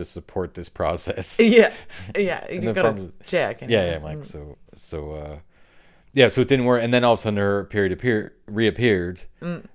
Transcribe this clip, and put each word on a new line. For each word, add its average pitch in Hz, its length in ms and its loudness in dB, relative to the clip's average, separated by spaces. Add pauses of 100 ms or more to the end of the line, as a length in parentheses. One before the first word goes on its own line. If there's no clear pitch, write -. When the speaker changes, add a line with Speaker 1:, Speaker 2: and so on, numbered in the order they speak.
Speaker 1:
to 85 40 -10
support 87 500 -8
this 85 140 -12
process. - 680 -2
Speaker 2:
<laughs> 233 180 6
Yeah. 214 140 8 (460)
Yeah. 185 300 -2
Speaker 1:
And - 80 -8
Speaker 2:
You 101 60 -6
Speaker 1:
then 110 120 -2
Speaker 2:
gotta 113 200 2
Speaker 1:
from 95 200 -12 (100)
Speaker 2:
check 127 380 -2
and 117 100 -8
Speaker 1:
Yeah, 104 180 4
yeah, 85 80 -2
I'm 76 60 -12
like, 76 160 -10
Speaker 2:
Mm. - 140 -16
Speaker 1:
so, 73 240 -16 (180)
so, - 220 -12 (240)
uh, 73 140 -12 (840)
yeah, 120 100 8
so 127 120 0
it 120 60 0
didn't 131 180 2
work. 123 180 4
And 120 100 0
then 123 100 4
all 117 100 6
of 113 60 0
a - 40 -6
sudden 104 140 -2
her 101 280 0
period 98 260 0
appear-, 107 420 -2 (140)
reappeared. 101 680 0 (240)
Speaker 2:
Mm. 170 340 -10